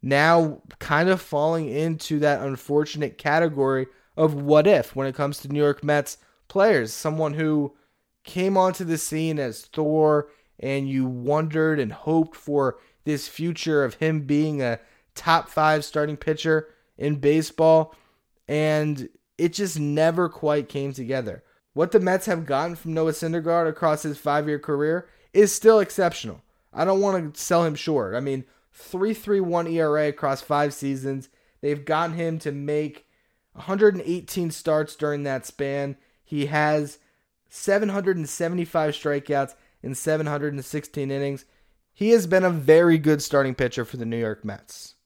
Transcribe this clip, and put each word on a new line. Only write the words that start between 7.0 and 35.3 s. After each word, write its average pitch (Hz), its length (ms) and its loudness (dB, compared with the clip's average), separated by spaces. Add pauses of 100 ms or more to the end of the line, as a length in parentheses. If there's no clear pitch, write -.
who 151 400 0 (480)
came 190 340 -2
onto 185 280 2
the 165 140 -2
scene 160 400 -4
as 127 240 -6
Thor, 151 640 2 (300)
and 135 300 -4
you 131 180 0
wondered 151 760 0
and 113 100 -2
hoped 160 460 -2
for 139 420 -2 (260)
this 147 220 -4
future 160 560 -2
of 123 120 -2
him 156 260 -2
being 147 400 0
a 117 180 -2 (360)
top - 340 0
five 156 380 2
starting 151 320 -4
pitcher 156 500 0 (300)
in 147 180 -2
baseball, 160 760 4 (520)
and 151 640 -2 (300)
it 170 160 0
just 180 240 -4
never 160 500 2
quite 147 400 -2
came 139 240 -6
together. 127 500 -6 (300)
What 165 200 -2
the 220 80 6
Mets 185 260 0
have 170 180 -2
gotten 151 320 -2
from 165 160 -8
Noah 160 200 0
Syndergaard 165 560 0
across 156 340 0
his 147 160 -8
five-year 147 400 -2
career 151 500 -2 (240)
is 196 180 6
still 220 300 6
exceptional. 170 640 -4 (300)
I 156 120 -2
don't 190 160 2
want 185 340 -2
to - 60 -14
sell 170 240 2
him 156 100 -2
short. 131 400 -2
I 120 60 -2
mean, 135 240 -6 (280)
three 196 420 -4
three 208 260 0
one 170 260 0
E 165 140 -2
R 151 180 2
A 151 100 2
across 143 340 -4
five 147 320 0
seasons. 135 540 -6 (340)
They've 143 220 -4
gotten 160 320 -2
him 165 240 -4
to 147 120 -6
make 147 540 -6 (500)
a - 60 -18
hundred 202 320 4
and 180 100 -8
eighteen 175 460 -4
starts 156 440 -2
during 147 280 -4
that 135 240 -6